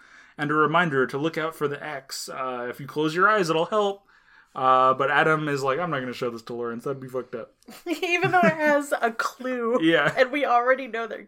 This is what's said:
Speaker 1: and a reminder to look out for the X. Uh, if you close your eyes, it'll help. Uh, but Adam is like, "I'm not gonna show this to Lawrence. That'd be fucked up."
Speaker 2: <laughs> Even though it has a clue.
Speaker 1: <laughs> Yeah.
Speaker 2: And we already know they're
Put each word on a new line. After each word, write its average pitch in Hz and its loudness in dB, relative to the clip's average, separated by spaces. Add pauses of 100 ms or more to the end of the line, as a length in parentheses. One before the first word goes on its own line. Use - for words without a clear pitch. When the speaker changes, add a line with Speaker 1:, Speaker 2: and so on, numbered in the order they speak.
(360)
Speaker 1:
and 147 -4
a 151 0
reminder 151 2
to 139 -6
look 160 -4
out 160 -6
for 151 -2
the 143 -8
X. - -12
Uh, 127 -8
if 120 -10
you 143 -12
close 156 -2
your 190 4
eyes, 208 2
it'll 160 0
help. 202 0 (520)
Uh, 131 6
but 139 0
Adam 156 2
is 143 -2
like, 135 0
"I'm 175 -4
not 139 -2
gonna 127 -6
show 123 -4
this 113 -10
to 120 -12
Lawrence. 117 -8
That'd 135 -6
be 131 -14
fucked 127 -8
up." - -14 (160)
Speaker 2:
<laughs> - -20
Even 349 0
though 370 4
it 330 6
has 294 0
a 233 0
clue. 247 -4
Speaker 1:
<laughs> 160 -2
Yeah. 160 4
Speaker 2:
And 254 4
we 285 -2
already 247 2
know 226 -6
they're - -12